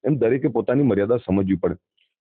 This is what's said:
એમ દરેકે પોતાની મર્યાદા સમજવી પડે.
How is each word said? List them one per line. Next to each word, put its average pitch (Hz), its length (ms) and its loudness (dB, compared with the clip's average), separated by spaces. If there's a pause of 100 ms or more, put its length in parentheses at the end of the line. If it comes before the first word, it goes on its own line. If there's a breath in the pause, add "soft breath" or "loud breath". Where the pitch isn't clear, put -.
એમ 151 100 0
દરેકે 127 320 0
પોતાની 123 360 0
મર્યાદા 107 340 2
સમજવી 95 380 0
પડે. 87 200 -2 (460)